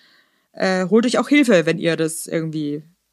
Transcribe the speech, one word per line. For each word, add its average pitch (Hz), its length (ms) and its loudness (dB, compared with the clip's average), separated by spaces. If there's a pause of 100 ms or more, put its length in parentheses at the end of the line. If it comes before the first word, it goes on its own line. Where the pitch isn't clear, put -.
(540)
äh, 185 340 -2
holt 226 180 4
euch 247 120 0
auch 247 100 -2
Hilfe, 233 380 4
wenn 165 140 0
ihr 165 180 -2
das 156 300 -6
irgendwie 156 560 -6 (280)